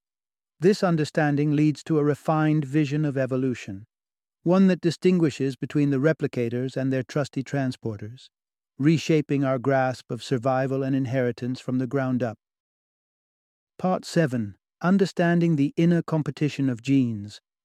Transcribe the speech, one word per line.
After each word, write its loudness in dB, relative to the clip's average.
This 2
understanding 0
leads 2
to 0
a 2
refined 0
vision 0
of -2
evolution, -4
one 6
that 0
distinguishes 0
between 0
the 0
replicators -2
and -2
their -2
trusty -4
transporters, -6
reshaping 2
our 0
grasp 0
of -8
survival -2
and -2
inheritance -2
from -4
the -2
ground -2
up. -4
Part -2
seven, -2
Understanding 2
the 0
Inner 4
Competition -2
of -4
Genes, 0